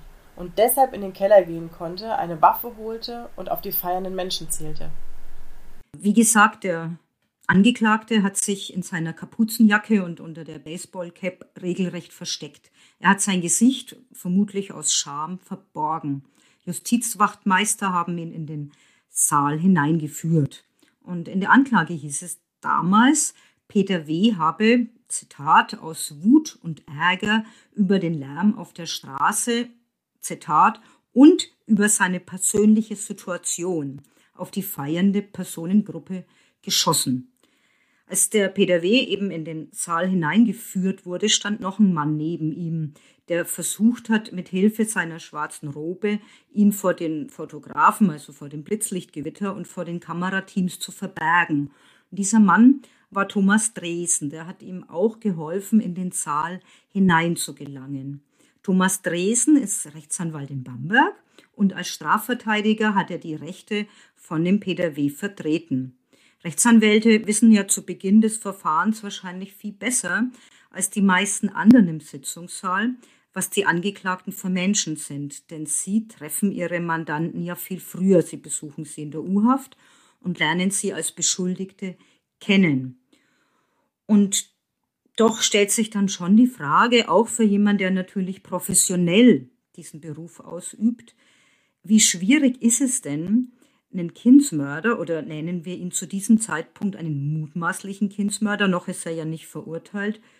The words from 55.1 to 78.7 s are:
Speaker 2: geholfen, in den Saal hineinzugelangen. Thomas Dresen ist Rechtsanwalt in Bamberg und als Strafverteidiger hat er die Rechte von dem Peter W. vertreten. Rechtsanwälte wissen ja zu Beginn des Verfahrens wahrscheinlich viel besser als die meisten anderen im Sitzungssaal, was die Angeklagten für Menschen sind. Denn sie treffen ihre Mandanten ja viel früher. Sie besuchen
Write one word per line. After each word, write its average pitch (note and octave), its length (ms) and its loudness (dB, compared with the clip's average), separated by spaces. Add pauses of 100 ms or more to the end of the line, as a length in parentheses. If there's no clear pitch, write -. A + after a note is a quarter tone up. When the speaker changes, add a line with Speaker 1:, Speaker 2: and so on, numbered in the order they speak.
Speaker 2:
geholfen, F#3+ 600 -2
in F3+ 140 -2
den F3+ 180 -6
Saal D#3+ 500 -6 (260)
hineinzugelangen. C#3+ 1400 -2 (400)
Thomas F#3 400 0
Dresen F#3+ 520 2
ist G3 380 -2
Rechtsanwalt D#3 560 -8
in C3+ 140 -8
Bamberg E3 500 0 (400)
und G3 200 0
als F3+ 160 -8
Strafverteidiger A3 1080 0
hat F3+ 160 -2
er E3 80 -8
die D#3+ 160 -10
Rechte F#3 500 -8 (300)
von D#3+ 280 -4
dem F#3+ 160 2
Peter F3 360 -4
W. C#3+ 140 0
vertreten. D3+ 840 -6 (480)
Rechtsanwälte A3 840 4
wissen A3 240 6
ja G3 160 6
zu - 180 -4
Beginn G3 360 4
des A3 160 2
Verfahrens F#3+ 640 -2
wahrscheinlich F#3+ 500 -12
viel G#3 200 -14
besser G3+ 520 -2 (440)
als - 200 -6
die G#3 120 -4
meisten G3 480 2
anderen G#3 380 6
im D#3 120 -6
Sitzungssaal, F3+ 920 -8 (420)
was F#3 160 -6
die - 160 -2
Angeklagten F#3 680 -4
für - 180 -8
Menschen F#3 460 -2
sind. C#3+ 560 -12
Denn D#3 140 -12
sie G#3+ 420 -4
treffen F3 440 -6
ihre E3+ 280 -6
Mandanten E3 640 -4
ja F3 120 -8
viel F3+ 240 -12
früher. F#3 420 2
Sie D#3 160 -6
besuchen D3+ 480 -12